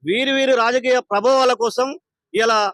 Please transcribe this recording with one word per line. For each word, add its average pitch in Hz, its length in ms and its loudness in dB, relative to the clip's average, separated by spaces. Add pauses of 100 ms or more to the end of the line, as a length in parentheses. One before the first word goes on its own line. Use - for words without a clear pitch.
వీరి, 262 280 -2
వీరి 269 180 2 (100)
రాజకీయ 247 320 0 (140)
ప్రభావాల 254 420 2 (100)
కోసం 247 260 -2 (460)
ఇలా 220 240 2 (160)